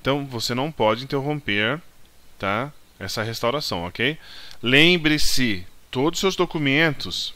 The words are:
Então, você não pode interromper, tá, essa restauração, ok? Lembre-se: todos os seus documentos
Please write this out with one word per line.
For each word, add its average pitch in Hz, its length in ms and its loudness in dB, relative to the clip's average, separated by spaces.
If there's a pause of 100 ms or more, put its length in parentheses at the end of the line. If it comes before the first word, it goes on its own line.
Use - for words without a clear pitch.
Então, 139 260 -2
você 120 300 -4
não 147 160 -2
pode 117 320 2
interromper, 135 760 -2 (560)
tá, 107 360 -2 (260)
essa 98 240 -6
restauração, 113 600 -4
ok? 120 340 -4 (420)
Lembre-se: 143 1040 4 (240)
todos 139 300 -2
os - 20 -4
seus 190 140 0
documentos 151 1000 0